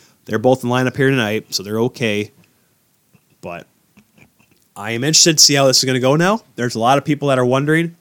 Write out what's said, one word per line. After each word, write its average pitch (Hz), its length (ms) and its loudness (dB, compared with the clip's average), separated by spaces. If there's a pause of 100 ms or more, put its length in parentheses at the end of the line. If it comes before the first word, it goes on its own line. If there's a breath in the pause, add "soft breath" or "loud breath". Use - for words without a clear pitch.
(260 soft breath)
they're 110 140 -4
both 127 240 2
in 120 60 -4
lineup 127 260 0
here 135 140 2
tonight, 110 440 -2
so 95 100 -6
they're 107 180 -6
okay. 107 500 -4 (1120)
But 87 260 -14 (1080)
I 104 160 -10
am 117 120 -4
interested 160 340 2
to - 60 2
see 143 120 2
how 139 120 4
this 131 120 2
is - 40 0
gonna 127 160 0
go 131 160 2
now. 190 260 0 (140)
There's 120 200 -4
a 110 40 -6
lot 123 180 4
of 139 80 -4
people 143 220 -2
that 135 100 2
are 123 80 2
wondering 156 560 0